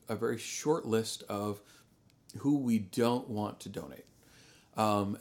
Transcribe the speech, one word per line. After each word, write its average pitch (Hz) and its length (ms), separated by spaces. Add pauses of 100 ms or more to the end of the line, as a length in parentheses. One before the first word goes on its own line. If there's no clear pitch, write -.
a 110 80
very 117 220
short - 480
list 113 420
of 104 320 (760)
who 143 200
we 120 200
don't 120 500
want 104 320
to - 80
donate. 80 360 (720)
Um, 104 440